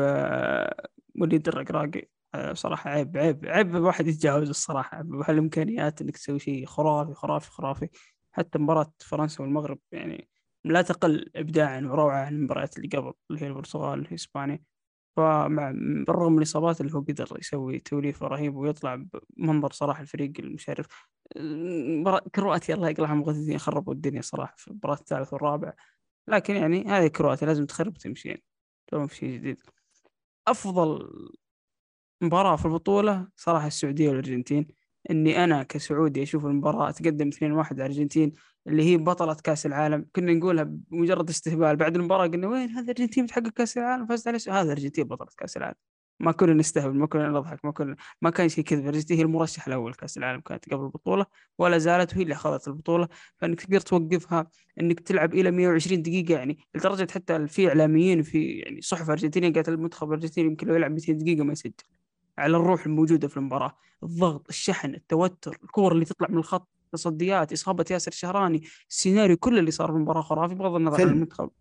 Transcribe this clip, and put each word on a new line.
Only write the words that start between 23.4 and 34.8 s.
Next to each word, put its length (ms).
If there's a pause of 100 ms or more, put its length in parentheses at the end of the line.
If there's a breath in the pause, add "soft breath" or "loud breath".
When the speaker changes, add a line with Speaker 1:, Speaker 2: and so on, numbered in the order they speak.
Speaker 1:
خربوا 340
الدنيا 300
صراحة 340
في 120
المباراة 260
الثالث 380
والرابع. 400 (560 soft breath)
لكن، 280
يعني، 280
هذه 220
كرواتيا 400
لازم 200
تخرب 300
وتمشي، 320
يعني. 140 (440)
تو 120
ما 80
في 100
شيء 180
جديد. 260 (880)
أفضل 600 (1120)
مباراة 340
في 80
البطولة 720
صراحة 300
السعودية 420
والأرجنتين. 580 (440)